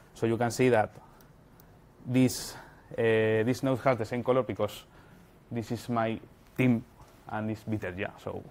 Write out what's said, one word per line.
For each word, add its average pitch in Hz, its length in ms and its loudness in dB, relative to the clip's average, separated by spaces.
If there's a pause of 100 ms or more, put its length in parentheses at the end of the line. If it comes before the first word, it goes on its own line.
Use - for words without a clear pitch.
(120)
So - 140 -4
you 113 100 2
can 120 140 0
see 127 180 4
that 107 220 4 (1120)
this, 127 480 2 (400)
uh, 110 500 4
this 120 200 0
node 131 160 0
has 131 180 2
the 110 80 -4
same 120 180 -6
color 127 200 2
because 104 420 -4 (680)
this 117 220 -6
is 113 160 -8
my 113 320 -2 (380)
team 123 260 4 (460)
and 110 180 -4
this 107 200 -6
Bitergia, 101 420 -4 (120)
so 95 280 -10